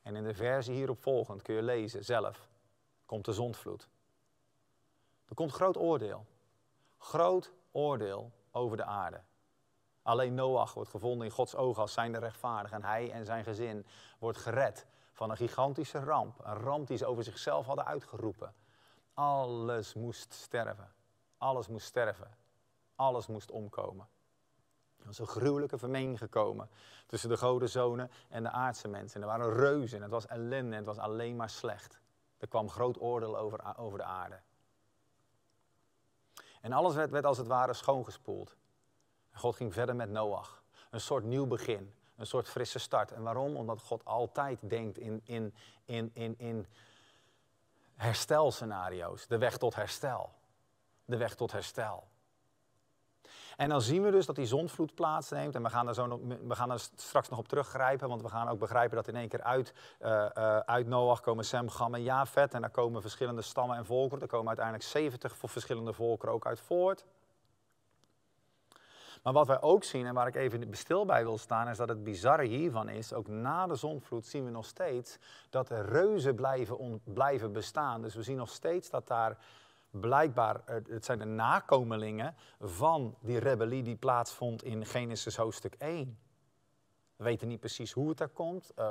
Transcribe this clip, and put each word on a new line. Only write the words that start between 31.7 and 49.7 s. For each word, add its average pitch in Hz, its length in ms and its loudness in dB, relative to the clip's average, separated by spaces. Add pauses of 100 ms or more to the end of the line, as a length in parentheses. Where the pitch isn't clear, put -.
Er - 120 -10
kwam 107 220 0
groot 123 300 0
oordeel 113 380 -2
over, 107 380 -6
over 104 220 -8
de 87 60 -4
aarde. 92 360 -8 (2250)
En 117 120 -6
alles 156 220 6
werd, 151 160 2
werd 139 140 0
als 135 140 6
het 120 80 -4
ware 123 280 4
schoongespoeld. 110 840 -2 (760)
En - 80 -18
God 120 180 0
ging 110 160 -4
verder 120 240 -2
met 113 140 -4
Noach. 104 520 -4 (280)
Een 117 100 -8
soort 127 240 0
nieuw 131 220 0
begin. 107 480 -4 (240)
Een 98 80 -8
soort 123 220 -2
frisse 127 300 -4
start. 110 340 0
En 113 100 -10
waarom? 131 340 -2
Omdat 113 240 -6
God - 240 -6
altijd 123 640 -2
denkt 113 280 -4
in, 110 260 -8
in, 113 300 -6 (300)
in, 113 300 -6
in, 113 240 -6
in 117 280 -6 (1300)
herstelscenario's. 104 1300 0
De 117 120 2
weg 117 180 2
tot 117 180 2